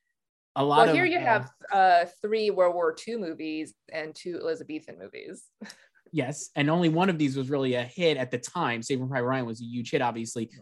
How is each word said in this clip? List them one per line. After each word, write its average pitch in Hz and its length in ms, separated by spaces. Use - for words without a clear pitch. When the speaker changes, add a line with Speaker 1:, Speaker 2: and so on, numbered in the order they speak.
Speaker 1:
a 139 80
lot 143 140
Speaker 2:
Well, - 120
Speaker 1:
of, 302 60
Speaker 2:
here 349 100
you 349 140
Speaker 1:
uh, - 20
Speaker 2:
have, 220 300
uh, 185 340
three 214 280
World 180 260
War 170 180
Two 226 260
movies 156 540
and 156 240
two 175 260
Elizabethan 151 560
movies. - 460
<laughs> 208 60
Speaker 1:
Yes, 147 420
and 147 140
only 170 180
one 165 220
of 170 80
these 139 180
was 135 140
really 135 240
a 120 100
hit 156 320
at 127 160
the 123 60
time. 123 440
Saving 131 280
Private 123 180
Ryan 131 180
was 113 160
a 120 40
huge 120 260
hit, 147 100
obviously. 113 480